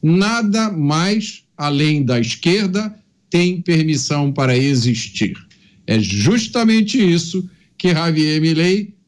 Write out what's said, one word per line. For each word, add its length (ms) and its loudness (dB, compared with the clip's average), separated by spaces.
Nada 680 0
mais 720 -2
além 480 0
da 160 0
esquerda 760 -2
tem 320 0
permissão 680 0
para 260 0
existir. 800 -2
É 120 2
justamente 1000 0
isso 520 0
que 160 2
Javier 480 0
Milei 520 0